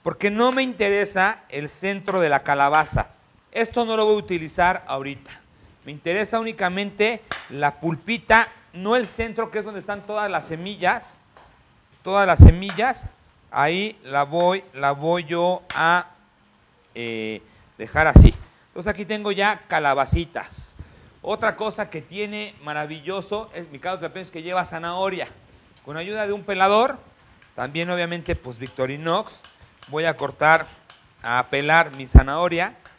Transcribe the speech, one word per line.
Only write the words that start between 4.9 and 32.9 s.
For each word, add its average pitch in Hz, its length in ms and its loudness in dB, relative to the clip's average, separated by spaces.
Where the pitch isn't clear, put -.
Me 139 60 -14
interesa 196 480 -4
únicamente 208 840 -4
la 143 300 -2
pulpita, 220 680 0
no 190 220 -2
el 240 120 0
centro, 226 440 -8
que 214 80 -6
es 202 60 -8
donde 208 140 -12
están 202 220 -10
todas 208 280 -6
las 170 160 -4
semillas, 185 760 -6
todas 196 220 2
las 170 140 4
semillas, 196 680 8
ahí 180 520 -2
la 139 200 -2
voy, 175 400 0
la 139 180 -2
voy 160 340 -4
yo 175 380 -2
a, 165 340 0
eh, 110 460 -6
dejar 143 300 -2
así. - 260 12
Entonces 175 220 -8
aquí 202 160 -8
tengo 208 260 -6
ya 196 360 -2
calabacitas. 143 1040 -4
Otra 214 340 -4
cosa 214 340 -8
que 160 120 -12
tiene 208 600 -12
maravilloso 160 920 -10
es 165 160 -16
mi 139 100 -18
caldo 180 200 -8
tlalpeño, 170 260 -12
es 143 60 -20
que 160 100 -14
lleva 180 240 -6
zanahoria. 175 600 -8
Con 147 140 -14
ayuda 208 280 -8
de 202 80 -4
un 202 100 -8
pelador, 208 540 2
también 151 340 -6
obviamente, 170 460 -4
pues, 123 220 -12
Victorinox, 143 760 -6
voy 156 160 -4
a 160 100 0
cortar, 156 520 2
a 120 280 -2
pelar 151 420 2
mi 135 160 -14
zanahoria 165 680 4